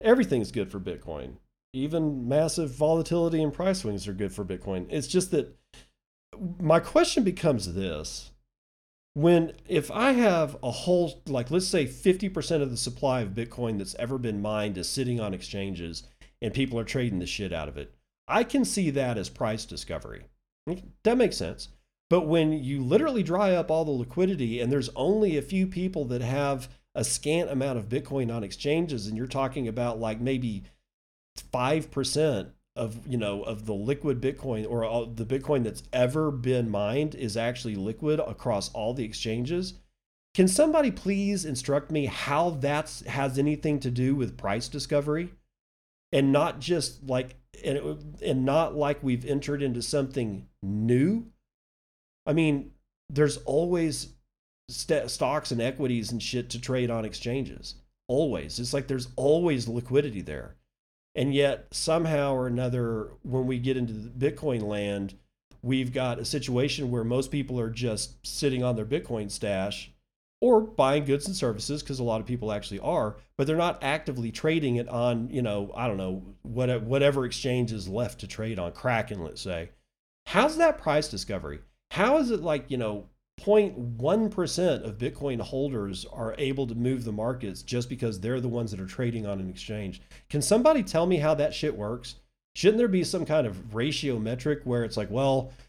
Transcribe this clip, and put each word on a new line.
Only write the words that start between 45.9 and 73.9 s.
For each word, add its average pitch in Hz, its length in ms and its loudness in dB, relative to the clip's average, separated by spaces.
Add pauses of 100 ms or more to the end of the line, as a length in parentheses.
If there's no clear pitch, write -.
And 139 220 4
not 147 260 4
just 151 500 -2
like, 127 280 -2 (280)
and, 147 560 -4
and 131 240 2
not 135 300 2
like 147 300 0
we've 123 200 0
entered 143 380 -2
into 123 180 -2
something 127 680 -2 (120)
new? 123 640 2 (1000)
I 151 60 2
mean, 147 400 2 (360)
there's 143 300 4
always 165 760 0 (540)
st-, 143 400 0
stocks 143 440 -2
and 117 100 0
equities 123 480 0
and 117 100 -4
shit 123 300 -4
to 117 100 -8
trade 127 300 0
on 113 140 -2
exchanges. 117 720 -6 (320)
Always. 120 500 0
It's 123 160 -4
like 135 140 -2
there's 127 260 -4
always 143 540 4
liquidity 120 540 0
there. 67 340 -10 (580)
And 139 180 0
yet, 135 380 2
somehow 160 640 2
or 127 120 0
another, 120 640 0 (120)
when 127 240 0
we 127 120 0
get 127 180 0
into 120 160 -2
the 120 380 -2
Bitcoin 123 320 -2
land, 101 520 -2 (480)
we've 127 300 0
got 127 260 -2
a 117 60 -6
situation 131 640 0
where 120 140 0
most 127 260 0
people 131 300 -2
are 113 100 -2
just 113 560 -4
sitting 131 380 0
on 123 120 2
their 107 80 -2
Bitcoin 113 460 -4
stash 101 600 -4 (480)
or 233 200 6
buying 156 440 2
goods 139 220 0
and 190 100 -4
services, 135 460 -2
'cause 131 180 -6
a 123 40 -2
lot 110 160 0
of 107 60 -8
people 120 260 -2
actually 101 280 -6
are, 131 360 0 (220)
but 139 80 2
they're 156 100 2
not 170 260 0
actively 135 480 -2